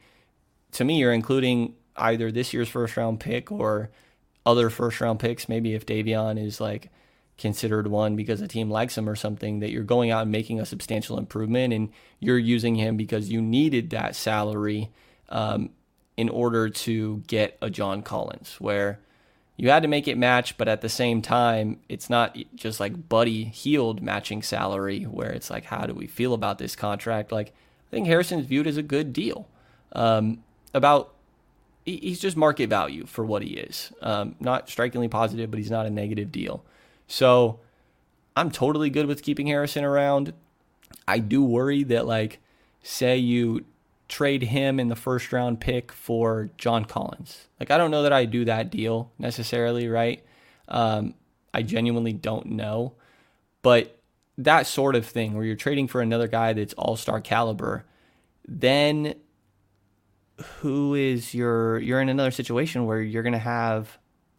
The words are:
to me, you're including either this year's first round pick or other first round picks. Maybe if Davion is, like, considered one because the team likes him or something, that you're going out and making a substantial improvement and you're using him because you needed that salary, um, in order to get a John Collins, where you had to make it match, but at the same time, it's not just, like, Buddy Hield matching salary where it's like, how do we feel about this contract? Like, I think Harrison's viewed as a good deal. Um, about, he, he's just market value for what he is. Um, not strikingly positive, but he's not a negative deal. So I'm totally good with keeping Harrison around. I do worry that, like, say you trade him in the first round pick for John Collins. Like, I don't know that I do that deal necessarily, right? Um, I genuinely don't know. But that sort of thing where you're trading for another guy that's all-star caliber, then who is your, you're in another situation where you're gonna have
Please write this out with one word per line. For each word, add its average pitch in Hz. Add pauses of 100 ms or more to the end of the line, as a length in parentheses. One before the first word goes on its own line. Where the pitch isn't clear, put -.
(720)
to -
me, 156
you're 123
including 120 (220)
either 113
this 123
year's 120
first 117
round 113
pick 123
or 107 (560)
other 117
first 113
round 113
picks. 120
Maybe 113
if 107
Davion 110
is, 104
like, 104 (460)
considered 107
one 104
because 107
the 147
team 110
likes 113
him 110
or 107
something, 107
that 107
you're 117
going 120
out 113
and 110
making 110
a 107
substantial 107
improvement 113
and 107 (300)
you're 123
using 117
him 110
because 107
you 113
needed 120
that 98
salary, 107 (380)
um, 110 (460)
in 113
order 117
to 107
get 107
a 113
John 98
Collins, -
where 101 (560)
you 120
had 160
to 156
make 147
it 120
match, 123
but 110
at 107
the 113
same 117
time, 117
it's -
not 120 (180)
just, 110
like, 90
Buddy 113
Hield 113
matching 104
salary 98
where -
it's -
like, -
how -
do -
we -
feel 123
about 104
this -
contract? 104
Like, 107
I -
think 208
Harrison's 165
viewed 135
as 147
a 151
good 143
deal. 202 (440)
Um, 113 (300)
about, 143 (720)
he, 180
he's 180
just 185
market 147
value 80
for -
what 104
he -
is. - (120)
Um, 104
not 123
strikingly 120
positive, 110
but 110
he's 107
not 110
a 107
negative 104
deal. - (460)
So 123 (760)
I'm 160
totally 151
good 147
with 143
keeping 143
Harrison 143
around. 143 (760)
I 107
do 113
worry 135
that, 117
like, 110 (440)
say 127
you 120 (440)
trade 139
him 135
in 123
the 117
first 127
round 123
pick 123
for 113
John 113
Collins. - (100)
Like, -
I 147
don't 170
know 151
that 143
I 131
do 117
that 113
deal 113
necessarily, 120
right? 117 (460)
Um, 110 (400)
I 113
genuinely 117
don't 110
know. 110 (720)
But 120 (380)
that 147
sort 139
of 110
thing 110
where 110
you're 110
trading 139
for 123
another 117
guy 113
that's 107
all-star 110
caliber, 110 (600)
then 147 (1500)
who 143
is 131
your, 117
you're 120
in 135
another 131
situation 123
where 110
you're 110
gonna 117
have 113 (400)